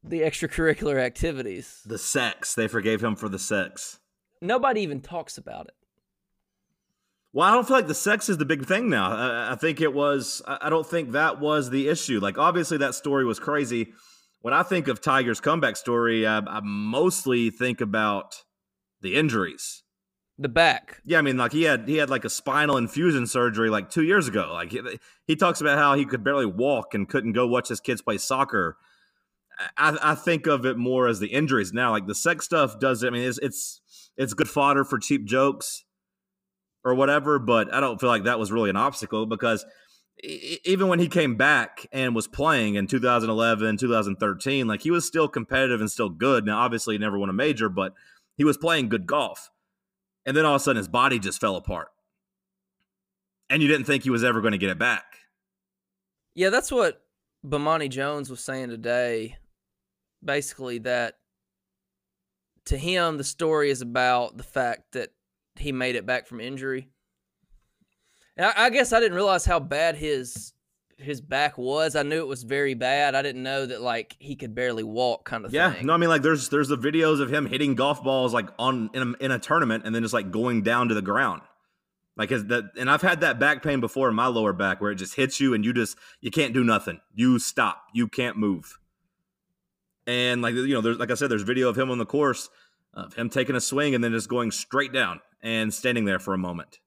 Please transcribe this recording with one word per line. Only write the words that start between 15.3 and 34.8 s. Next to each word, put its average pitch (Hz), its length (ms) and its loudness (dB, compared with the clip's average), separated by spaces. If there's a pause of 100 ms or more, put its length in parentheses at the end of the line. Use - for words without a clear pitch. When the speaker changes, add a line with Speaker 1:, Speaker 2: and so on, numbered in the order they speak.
Speaker 2:
comeback 139 360 0
story, 117 500 0
I, 107 120 2
I 104 240 -4
mostly 117 880 0
think 123 300 -4
about 107 640 -2 (580)
the 98 140 -4
injuries. 117 680 -2 (560)
Speaker 1:
The 139 100 -6
back. 143 560 0
Speaker 2:
Yeah, 165 140 2
I 156 40 4
mean, 135 140 2
like, 120 160 0
he 160 120 2
had, 127 220 2
he 151 120 0
had, 143 120 0
like, 123 140 -2
a 113 60 -4
spinal 147 460 0
infusion 131 500 2
surgery, 113 440 2
like, 104 200 -2
two 165 120 0
years 170 260 2
ago. 95 240 -2
Like, 85 200 -6
he, 110 80 -6 (460)
he 156 100 0
talks 175 240 2
about 147 180 2
how 143 160 6
he 143 100 2
could 120 200 -4
barely 139 220 2
walk 113 480 0
and 101 140 -2
couldn't 117 240 -2
go 123 140 2
watch 120 220 0
his 117 120 -6
kids 120 220 -4
play 107 160 -2
soccer. 117 580 -2 (1000)
I, 151 260 2
I 151 120 2
think 160 320 0
of 139 180 2
it 127 140 0
more 127 280 2
as 110 140 2
the 101 80 -2
injuries 123 440 0
now. 120 180 0
Like, 107 160 0
the 101 80 -4
sex - 320 -2
stuff 127 340 2
does, 127 240 2
I 127 60 2
mean, 120 180 -4
it's, 120 100 -4
it's, - 420 -6 (360)
it's 123 180 -4
good - 140 0
fodder 139 360 2